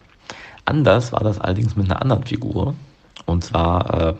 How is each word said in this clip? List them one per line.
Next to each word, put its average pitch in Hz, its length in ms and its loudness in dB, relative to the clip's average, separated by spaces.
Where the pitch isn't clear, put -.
Anders 123 460 4
war - 100 -2
das 107 180 0
allerdings 107 360 0
mit 95 140 2
einer - 100 0
anderen - 240 0
Figur. 117 520 -4
Und 85 180 0
zwar, 85 760 0